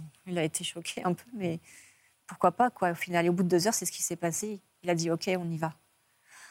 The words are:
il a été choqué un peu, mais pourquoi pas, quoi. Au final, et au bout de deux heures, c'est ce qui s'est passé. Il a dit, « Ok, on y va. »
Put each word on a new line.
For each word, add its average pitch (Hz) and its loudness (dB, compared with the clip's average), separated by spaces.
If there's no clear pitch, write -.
il 180 -4
a 160 2
été 160 -2
choqué - -8
un 180 2
peu, - -10
mais 175 -4
pourquoi 180 4
pas, 247 4
quoi. 180 0
Au 170 0
final, 170 0
et - 4
au 175 6
bout 180 2
de 175 2
deux 175 4
heures, 226 2
c'est 185 -2
ce - -6
qui - -8
s'est 175 -4
passé. 196 -4
Il 175 2
a 175 4
dit, « 165 0
Ok, 165 -2
on 170 -4
y 165 -2
va. » 160 -4